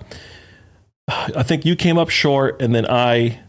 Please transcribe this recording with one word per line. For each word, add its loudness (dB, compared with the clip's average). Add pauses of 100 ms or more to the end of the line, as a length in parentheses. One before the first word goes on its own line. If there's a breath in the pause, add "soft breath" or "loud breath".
(1080 loud breath)
I -4
think -2
you 2
came 2
up 2
short, 0
and 2
then 2
I, 2